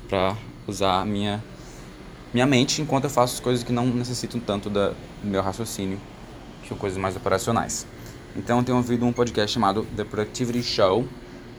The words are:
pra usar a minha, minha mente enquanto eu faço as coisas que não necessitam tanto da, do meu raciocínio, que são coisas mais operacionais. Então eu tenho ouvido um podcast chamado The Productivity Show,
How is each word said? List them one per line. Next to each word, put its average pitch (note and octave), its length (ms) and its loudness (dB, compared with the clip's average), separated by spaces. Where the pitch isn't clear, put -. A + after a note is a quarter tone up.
pra F#2+ 280 2
usar F#2+ 320 4
a F#2+ 40 0
minha, G#2 380 0
minha B2 140 6
mente C3+ 360 4
enquanto C#3 220 2
eu C#3+ 60 -2
faço B2 240 4
as - 60 -6
coisas B2 240 0
que B2 80 -2
não B2 140 2
necessitam A#2+ 520 -2
tanto G#2 300 -2
da, G2+ 240 2
do G#2 40 0
meu F#2+ 120 4
raciocínio, G2 560 -2
que - 60 -16
são G#2 80 -6
coisas F#2+ 220 -2
mais F#2+ 180 0
operacionais. F#2+ 680 2
Então A#2+ 220 2
eu B2 60 4
tenho B2 140 4
ouvido A#2+ 260 2
um A#2+ 80 2
podcast A2 400 2
chamado G#2 340 2
The G#2 80 -2
Productivity A#2 580 -2
Show, A2 440 4